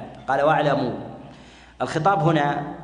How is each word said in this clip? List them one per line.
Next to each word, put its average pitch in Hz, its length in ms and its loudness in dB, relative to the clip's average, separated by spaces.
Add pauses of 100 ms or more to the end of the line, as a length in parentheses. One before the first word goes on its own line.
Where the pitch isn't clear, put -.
(280)
قال: 139 140 2
"واعلموا". 143 480 2 (920)
الخطاب 160 360 2
هنا 151 440 2 (220)